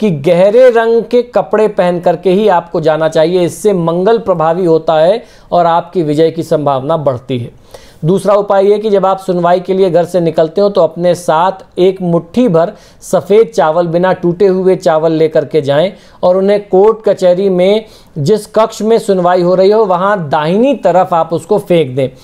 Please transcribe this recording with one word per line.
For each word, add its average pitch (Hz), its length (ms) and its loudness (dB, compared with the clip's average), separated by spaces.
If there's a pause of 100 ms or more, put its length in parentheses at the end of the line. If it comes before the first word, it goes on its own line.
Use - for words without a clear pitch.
कि 214 100 0
गहरे 180 600 4
रंग 226 320 0
के 240 200 0
कपड़े 214 460 -2
पहन 180 320 -2
करके 175 300 0
ही 202 180 2
आपको 175 320 -2
जाना 156 280 0
चाहिए। 170 340 0
इससे 190 300 -2
मंगल 180 460 0
प्रभावी 170 460 -2
होता 160 300 0
है 180 300 2 (280)
और 175 140 2
आपकी 170 360 -2
विजय 151 280 0
की 165 120 -8
संभावना 143 540 -2
बढ़ती 135 420 -4
है। - 300 -14 (360)
दूसरा 185 300 0
उपाय 202 320 0
ये 208 120 2
कि 214 120 -4
जब 196 160 2
आप 190 120 0
सुनवाई 175 420 0
के 185 140 -6
लिए 190 160 0
घर 170 140 0
से 175 160 -2
निकलते 165 400 -2
हो, 202 80 2
तो 202 120 -2
अपने 170 340 0
साथ 175 380 -2 (260)
एक 185 240 0
मुट्ठी 175 460 -2
भर 170 240 0 (300)
सफ़ेद 202 440 0
चावल, 170 400 0
बिना 175 260 0
टूटे 175 340 -2
हुए 185 300 0
चावल 165 360 0
लेकर 156 320 0
के 151 160 -2
जाएं 147 320 -2 (300)
और 180 140 2
उन्हें 202 320 0
कोर्ट 214 400 2
कचहरी 185 400 0
में 190 360 0 (340)
जिस 190 280 0
कक्ष 220 360 -2
में 226 160 2
सुनवाई 180 440 0
हो 175 120 2
रही 190 160 2
हो, 220 140 2
वहाँ 185 440 -2
दाहिनी 180 460 0
तरफ 180 400 0
आप 165 180 -2
उसको 196 260 -2
फेंक 165 380 -2
दें। 135 120 -2 (160)